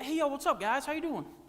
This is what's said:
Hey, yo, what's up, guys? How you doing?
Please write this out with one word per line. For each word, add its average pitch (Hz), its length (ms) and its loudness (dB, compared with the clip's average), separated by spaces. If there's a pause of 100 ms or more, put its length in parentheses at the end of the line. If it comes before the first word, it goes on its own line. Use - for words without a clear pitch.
Hey, 277 160 -2
yo, 320 100 4
what's 277 200 0
up, 285 120 2
guys? 226 240 2
How 294 100 -4
you 311 80 -2
doing? 269 240 -2 (240)